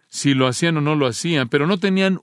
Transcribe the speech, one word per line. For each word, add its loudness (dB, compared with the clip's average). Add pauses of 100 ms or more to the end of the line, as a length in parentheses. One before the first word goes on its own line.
si -2
lo 2
hacían 0
o 0
no 0
lo 0
hacían, -2
pero 0
no 0
tenían 0